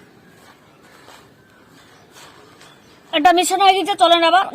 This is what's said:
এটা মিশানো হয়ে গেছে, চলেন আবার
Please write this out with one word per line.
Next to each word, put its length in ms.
এটা 180
মিশানো 340
হয়ে 80
গেছে, 220
চলেন 280
আবার 320